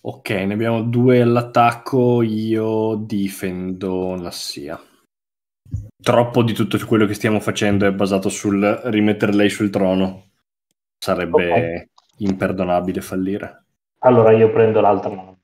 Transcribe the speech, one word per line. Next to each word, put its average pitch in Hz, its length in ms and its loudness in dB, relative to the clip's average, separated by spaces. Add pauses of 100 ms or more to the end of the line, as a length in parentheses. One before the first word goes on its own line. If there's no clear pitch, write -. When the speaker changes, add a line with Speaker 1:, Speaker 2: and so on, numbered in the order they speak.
Speaker 1:
Ok, - 260 -12
ne 98 240 -4
abbiamo 113 280 -2
due 120 380 4
all'attacco, 120 1000 2
io 110 720 -2
difendo 92 1200 -6
Nassia. 82 640 -12 (1200)
Troppo 120 400 2
di 113 100 0
tutto 104 240 -4 (100)
quello 110 200 2
che 101 80 -4
stiamo 107 240 -2
facendo 101 480 0
è 95 60 2
basato 98 360 -2
sul 101 320 -2 (240)
rimettere 104 480 2
lei 101 160 4
sul 101 220 -2
trono. 95 600 -2 (680)
Sarebbe 87 540 0
Speaker 2:
Ok. 85 360 -4 (300)
Speaker 1:
imperdonabile 92 840 -2
fallire. 95 640 -8 (360)
Speaker 2:
Allora 113 320 6
io 110 200 6
prendo 107 280 4
l'altra 101 340 2
mano. 92 300 -18